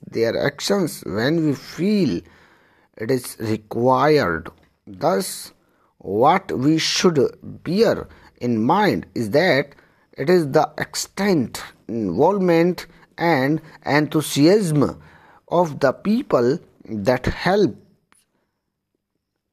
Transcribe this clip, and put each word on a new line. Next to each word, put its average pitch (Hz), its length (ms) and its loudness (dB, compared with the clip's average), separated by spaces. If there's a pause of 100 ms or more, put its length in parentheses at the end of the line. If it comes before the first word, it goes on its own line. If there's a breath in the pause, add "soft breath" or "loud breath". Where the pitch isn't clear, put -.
(100)
their 113 340 0
actions - 600 -4
when 139 400 -2
we 143 80 0
feel 160 680 -2 (760 soft breath)
it 113 140 -6
is 127 280 -4
required. 117 1120 0 (360)
Thus, 175 680 -4 (460)
what 123 520 0
we 151 280 0
should 160 400 0 (240)
bear 165 680 -2 (320 soft breath)
in 120 240 -2
mind 156 500 0
is 113 160 -4
that 143 440 2 (460 soft breath)
It 135 80 -2
is 180 180 4
the 143 200 2 (120)
extent, - 800 -2 (320)
involvement 165 880 2 (440 soft breath)
and 151 380 2 (300 loud breath)
enthusiasm 151 960 2 (680 soft breath)
of 170 140 2 (120)
the 131 140 4 (160)
people 160 500 2 (340)
that 113 300 0
help 185 500 0 (1800)